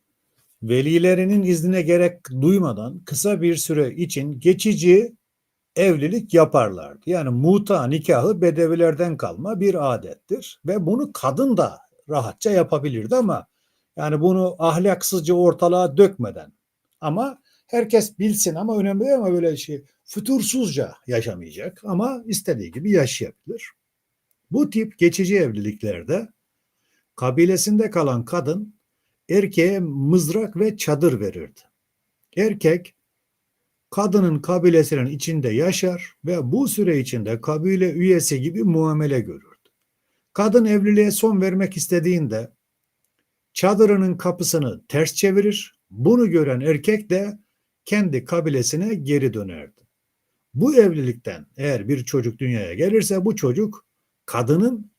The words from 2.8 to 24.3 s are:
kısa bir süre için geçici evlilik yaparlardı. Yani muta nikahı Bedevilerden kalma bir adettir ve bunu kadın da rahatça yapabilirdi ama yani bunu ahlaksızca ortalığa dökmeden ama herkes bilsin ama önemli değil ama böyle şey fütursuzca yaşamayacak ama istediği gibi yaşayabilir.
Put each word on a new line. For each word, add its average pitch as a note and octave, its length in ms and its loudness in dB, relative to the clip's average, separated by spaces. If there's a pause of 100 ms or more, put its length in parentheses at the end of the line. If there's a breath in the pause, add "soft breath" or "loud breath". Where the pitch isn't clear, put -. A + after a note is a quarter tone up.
kısa F#3+ 420 -4
bir E3+ 140 2
süre D3+ 400 -2
için D3 440 -6
geçici F#3 800 2 (560)
evlilik E3+ 580 0
yaparlardı. A2+ 760 2
Yani D#3+ 200 -2
muta E3 580 2
nikahı D#3+ 540 0
Bedevilerden E3 760 0
kalma F3 420 -8
bir E3+ 340 0
adettir - 720 -10
ve F3+ 200 -2
bunu A#3 280 -2
kadın F#3 440 -2
da C3+ 240 -2 (280)
rahatça C#3+ 420 -4
yapabilirdi C#3+ 640 0
ama F#3 320 -2 (500)
yani D3+ 240 -2
bunu F#3 380 2
ahlaksızca F3 760 0
ortalığa F3 640 2
dökmeden A2+ 560 2 (480)
ama G#3 400 -6 (260)
herkes A3 520 0
bilsin F#3+ 360 0
ama G#3+ 220 -4
önemli G3 260 0
değil C4+ 120 2
ama G3+ 160 0
böyle E3+ 260 0
şey D3 260 -12 (200)
fütursuzca G#3 880 -4 (140)
yaşamayacak G#2+ 760 -6
ama A3+ 420 -4
istediği B2+ 460 -6
gibi F3 200 -4
yaşayabilir. E3 800 -2 (800)